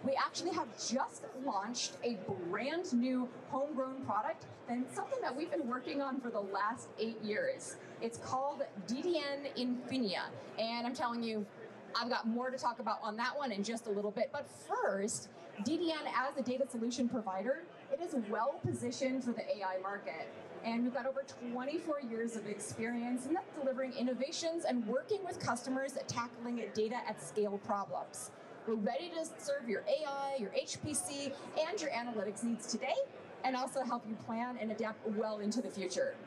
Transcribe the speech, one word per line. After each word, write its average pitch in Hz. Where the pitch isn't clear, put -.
We 269
actually 302
have 269
just -
launched 226
a 240
brand 277
new 247
homegrown 262
product 220
and 247
something 415
that 277
we've 320
been 311
working 277
on 269
for 240
the 214
last 202
eight 226
years. -
It's 226
called 269
D 254
D 339
N 285
Infinia, 247
and 233
I'm 262
telling 240
you, 220
I've 240
got 226
more 240
to 254
talk 240
about 220
on 214
that 240
one 277
in 196
just 226
a 220
little 208
bit. 220
But -
first, 233
D 294
D 330
N 294
as 269
a 269
data 262
solution 240
provider, 220
it 554
is 339
well 233
positioned 254
for 240
the 214
A 196
I 185
market. 196
And 233
we've 247
got 254
over 269
twenty-four 285
years 226
of 208
experience 240
in 302
that 392
delivering 262
innovations 311
and 240
working 403
with 359
customers 262
tackling 240
data 220
at 214
scale 202
problems. 185
We're 226
ready 240
to 320
serve -
your 208
A 285
I, 277
your 196
H -
P 294
C, 277
and 370
your 294
analytics 220
needs 233
today, 262
and 262
also 254
help 240
you 220
plan 240
and 220
adapt 214
well 214
into 208
the -
future. -